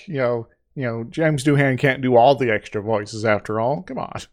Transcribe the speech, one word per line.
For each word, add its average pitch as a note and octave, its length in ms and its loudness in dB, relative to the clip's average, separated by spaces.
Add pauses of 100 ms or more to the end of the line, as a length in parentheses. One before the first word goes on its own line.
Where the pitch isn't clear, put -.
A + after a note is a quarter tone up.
You D#3+ 120 -8
know, A#2+ 300 -2 (280)
you C#3+ 80 -6
know, A#2 220 -6
James D3+ 400 -2
Doohan C#3+ 340 2
can't C3+ 220 0
do B2+ 160 4
all C3 180 8
the B2 160 0
extra G#2 300 -4
voices G#2 420 -4
after G#2+ 340 0
all. C#3 260 -2
Come C4 160 -12
on. - 200 -10 (140)